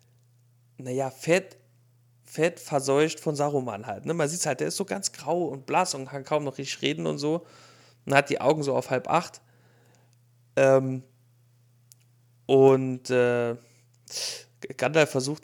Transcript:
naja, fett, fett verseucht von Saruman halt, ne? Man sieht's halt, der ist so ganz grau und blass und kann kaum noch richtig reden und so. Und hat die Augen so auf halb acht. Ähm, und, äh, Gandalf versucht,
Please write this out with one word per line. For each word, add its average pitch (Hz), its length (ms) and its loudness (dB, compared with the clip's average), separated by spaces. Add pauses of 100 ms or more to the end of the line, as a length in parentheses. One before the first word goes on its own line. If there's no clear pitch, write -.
(800)
naja, 131 320 -4
fett, 180 460 0 (680)
fett 175 340 -2
verseucht 143 640 0
von 151 160 -4
Saruman 127 500 -2
halt, 123 200 -10
ne? 156 80 -2
Man 156 140 0
sieht's 170 180 -6
halt, 139 140 -2
der 151 80 -2
ist - 80 -6
so 196 80 -4
ganz 196 280 -6
grau 170 320 -4
und 139 220 -8
blass 170 280 0
und 135 140 -10
kann 135 160 -10
kaum 151 180 -2
noch 139 160 -6
richtig 139 240 -10
reden 156 240 -6
und 151 120 -4
so. 151 280 -4 (600)
Und 139 80 -2
hat 143 160 4
die - 100 -2
Augen 151 240 2
so 135 100 -2
auf 127 160 -4
halb 131 180 -2
acht. - 320 -2 (1160)
Ähm, 135 460 4 (1400)
und, 131 640 4
äh, 120 440 2 (1200)
Gandalf 147 340 2
versucht, 135 340 -4